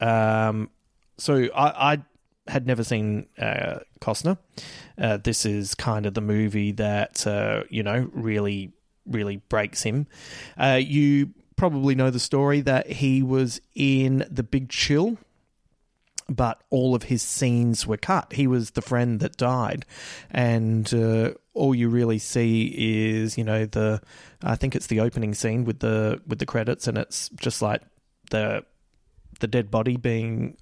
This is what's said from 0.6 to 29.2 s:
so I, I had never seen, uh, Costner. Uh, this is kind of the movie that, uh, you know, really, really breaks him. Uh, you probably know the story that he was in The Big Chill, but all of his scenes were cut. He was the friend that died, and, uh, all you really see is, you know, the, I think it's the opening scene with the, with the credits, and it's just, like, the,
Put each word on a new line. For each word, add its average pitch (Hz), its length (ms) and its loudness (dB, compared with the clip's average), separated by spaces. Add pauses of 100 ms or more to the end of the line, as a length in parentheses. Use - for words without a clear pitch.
so 131 360 2
I, 143 380 2
I 151 60 0 (520)
had 127 160 -2
never 120 160 0
seen, 107 440 -2 (120)
uh, - 420 -4 (200)
Costner. 165 380 -2 (600)
Uh, 107 200 0
this 110 260 -2
is 104 300 -2
kind 107 320 -2
of 98 80 -4
the 107 80 -2
movie 104 500 0
that, 104 540 -2
uh, 104 420 -2
you 110 140 -4
know, 117 320 -2
really, 101 580 -2 (320)
really 104 320 -4
breaks 104 460 -2
him. 131 240 -2 (500)
Uh, 131 260 4
you 143 520 4 (220)
probably 139 380 2
know 131 140 4
the 123 100 0
story 143 440 2
that 131 280 0
he 135 320 2
was 131 380 0 (140)
in 135 560 2
The 131 120 -4
Big 131 280 -2
Chill, 180 480 2 (1120)
but 120 400 0
all 127 240 2
of 117 100 0
his 120 180 0
scenes 120 640 2
were 110 100 -2
cut. - 360 -2
He 139 140 2
was 123 240 2
the - 120 -4
friend 120 380 0
that - 160 -4
died, 123 480 -2 (460)
and, 113 640 2
uh, 113 380 2 (200)
all 135 220 2
you 120 140 2
really 113 320 2
see 113 520 0 (460)
is, 110 180 -2
you 117 60 -2
know, 110 240 0
the, 107 340 0 (420)
I 113 120 0
think 131 220 -2
it's - 100 -6
the 110 140 0
opening 110 340 0
scene 113 300 -2
with 113 160 -2
the, 110 460 0
with 107 120 -4
the - 80 -4
credits, 117 400 -2
and 110 100 -2
it's - 340 -6
just, - 300 -6
like, 110 220 -2 (480)
the, 107 340 -2 (760)